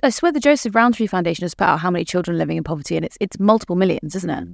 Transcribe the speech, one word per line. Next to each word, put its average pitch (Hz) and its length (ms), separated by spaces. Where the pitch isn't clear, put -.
I 277 60
swear 330 220
the 294 80
Joseph 269 340
Rowntree 226 340
Foundation 175 360
has 170 100
put - 120
out 156 160
how 180 100
many 170 140
children 170 320
living 160 180
in 160 80
poverty, 160 320
and 160 80
it's, - 160
it's 196 200
multiple 208 360
millions, 180 400
isn't 185 140
it? 170 240